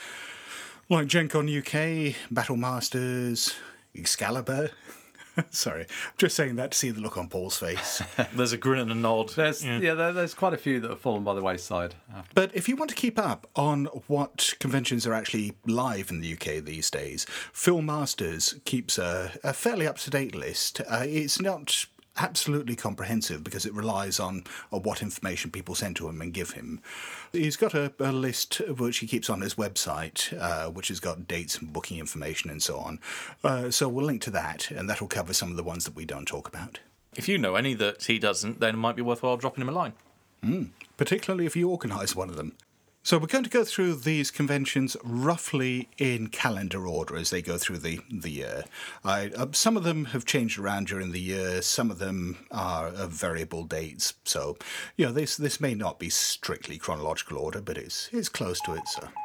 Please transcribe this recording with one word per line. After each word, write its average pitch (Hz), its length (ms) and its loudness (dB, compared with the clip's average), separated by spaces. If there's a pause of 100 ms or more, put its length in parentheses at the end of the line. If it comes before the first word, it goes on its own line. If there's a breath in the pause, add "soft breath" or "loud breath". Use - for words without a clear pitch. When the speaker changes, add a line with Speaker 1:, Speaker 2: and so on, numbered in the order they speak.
(880 loud breath)
Speaker 1:
Like 160 180 6
Gen 160 220 4
Con 151 180 4
U 147 140 2
K, 156 560 0 (120 loud breath)
Battle 120 280 2
Masters, 123 1000 0 (400 loud breath)
Excalibur. 131 760 0 (640 loud breath)
<laughs> - 140 4
Sorry, 82 320 -2
I'm 82 60 -8 (320 loud breath)
just 170 160 6
saying 131 220 2
that 131 160 -2
to - 40 2
see 123 140 2
the 107 100 -4
look 107 160 -4
on 87 100 -4
Paul's 92 300 -2
face. 90 460 -2 (140)
Speaker 2:
<laughs> 120 180 0
There's 123 180 4
a 117 40 0
grin 131 220 4
and 113 120 0
a - 20 0
nod. 113 360 4
Speaker 3:
There's, 151 360 0
Speaker 2:
Yeah. 120 140 0
Speaker 3:
yeah, 165 160 4
there, 170 180 2
there's 175 220 0
quite 185 180 2
a 147 40 0
few 131 240 2
that 113 100 -4
have - 80 -6
fallen 104 240 0
by 101 100 2
the 98 80 0
wayside. 90 540 0 (400)
Speaker 1:
But 190 180 8
if 180 160 0
you 262 60 2
want 302 160 -2
to - 40 -8
keep 226 220 2
up 170 380 0
on 143 300 4 (200)
what - 540 2
conventions 123 480 2
are 113 80 2
actually 107 400 0 (100)
live 117 460 0
in 82 100 -2
the 82 60 -4
U 80 100 -4
K 78 220 -2
these 78 320 -4
days, 71 340 -4 (260 loud breath)
Phil 180 300 4
Masters 139 840 0
keeps - 340 0
a, 90 320 0 (120)
a 139 100 0
fairly 196 340 2
up-to-date 139 480 0
list. - 520 -2
Uh, 113 160 0
it's 151 380 2
not 185 460 0 (300)
absolutely 147 580 2
comprehensive 98 680 -2
because 95 220 -4
it 104 80 -4
relies 101 460 0
on, 92 240 -2 (280 loud breath)
on 95 120 -2
what 101 180 0
information 92 480 -4
people 90 240 -8
send 92 220 -2
to 80 120 -4
him 78 140 -6
and 87 100 -6
give 87 200 -4
him. - 280 -10 (520 loud breath)
He's 156 260 2
got - 160 4
a, 143 260 2
a 135 120 2
list 131 460 0 (200)
which 120 220 2
he 113 80 -4
keeps 120 240 0
on 95 100 0
his 98 140 -2
website, 82 840 -2
uh, 82 300 0
which 90 200 -6
has 90 100 -4
got 87 280 -4
dates 85 300 -2
and 78 160 -10
booking 82 240 -6
information 78 540 -4
and 78 100 -6
so - 160 0
on. 80 220 -8 (440 loud breath)
Uh, 123 280 2
so 131 180 4
we'll 131 160 2
link 135 160 0
to - 80 -4
that, 80 400 -2
and 92 180 -4
that'll 104 200 -2
cover 90 260 -2
some 92 160 2
of 87 80 -2
the 85 60 -2
ones 85 220 -4
that 80 100 -8
we 80 100 -10
don't 71 220 -8
talk - 200 -6
about. 85 300 -10 (380)
Speaker 2:
If - 120 -4
you 190 120 4
know 95 160 2
any 127 180 4
that 104 300 2
he 113 160 4
doesn't, 104 400 2
then 110 160 4
it - 20 -2
might 113 180 2
be 123 60 -2
worthwhile 120 360 2
dropping 131 260 -2
him 123 60 -2
a - 20 -2
line. 175 220 -2 (500)
Speaker 1:
Mm, 127 260 2 (280)
particularly 185 500 2
if - 80 -4
you 175 160 4
organise 101 440 -2
one 92 140 -2
of 85 60 -10
them. 78 180 -6 (520)
So 175 120 8
we're 160 100 2
going 262 160 4
to 220 60 -4
go 240 160 6
through 180 300 2
these 143 360 2
conventions 135 720 2
roughly 127 920 2
in 120 300 2
calendar 95 600 0
order 80 300 -2
as 82 140 0
they 90 100 2
go 87 160 -2
through 87 220 -2
the, 82 200 -2 (100)
the 87 220 -4
year. 67 320 -6 (400 loud breath)
I, 101 320 2
uh, 127 160 0
some 226 240 6
of 190 80 2
them 156 220 2
have 123 180 -2
changed 117 340 2
around 101 300 0
during 95 240 -2
the 90 80 -2
year, 92 420 0
some 117 300 2
of 85 80 -8
them 92 500 -2
are 90 380 -2
of 90 240 -6
variable 82 540 -2
dates, 80 480 -2 (100)
so, 73 320 -2 (400 loud breath)
you 156 100 6
know, 120 60 0
this, 139 240 0
this 147 240 -2
may 135 160 2
not 101 240 -2
be 85 100 -4
strictly - 680 -2
chronological 78 600 -2
order, 78 220 -2
but 104 180 -6
it's, - 360 -6
it's 226 160 -2
close 90 320 -2
to 82 120 -4
it, 80 140 -6
so - 220 -6 (160)